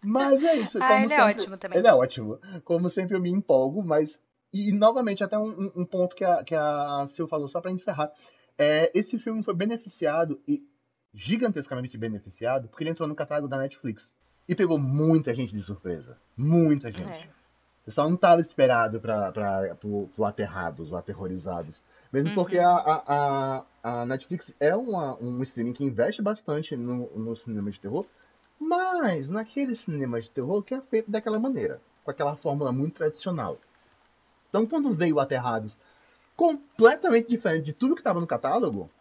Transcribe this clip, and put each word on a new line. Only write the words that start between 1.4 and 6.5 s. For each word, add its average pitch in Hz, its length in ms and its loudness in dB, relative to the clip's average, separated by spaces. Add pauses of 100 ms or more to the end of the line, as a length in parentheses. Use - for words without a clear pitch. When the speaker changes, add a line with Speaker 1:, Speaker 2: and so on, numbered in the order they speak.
Speaker 2:
também. 180 220 -2
Speaker 1:
ele 226 80 6
é 208 60 10
ótimo. 123 460 2 (240)
Como 175 260 0
sempre, 190 260 -2
eu 185 60 2
me 180 80 -2
empolgo, 170 540 2
mas, 156 360 0 (340)
e, 202 160 -2
e - 20 4
novamente, 214 520 4
até 208 140 -2
um, 214 120 -2
um, 196 280 -6
um 175 80 -2
ponto 180 300 -2
que - 80 -4
a, 175 200 2
que 165 120 -4